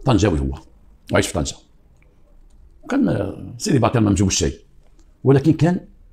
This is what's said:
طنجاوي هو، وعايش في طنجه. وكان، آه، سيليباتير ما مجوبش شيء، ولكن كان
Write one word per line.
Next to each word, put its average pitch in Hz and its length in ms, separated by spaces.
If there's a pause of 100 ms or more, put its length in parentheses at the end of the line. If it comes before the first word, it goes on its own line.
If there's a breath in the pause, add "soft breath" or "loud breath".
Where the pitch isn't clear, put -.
طنجاوي 98 340
هو، 67 200 (520)
وعايش 98 160
في - 60
طنجه. 78 220 (1300)
وكان، - 260
آه، - 480
سيليباتير 117 440
ما 104 80
مجوبش 98 260
شيء، 69 240 (640)
ولكن 135 300
كان 175 340 (260)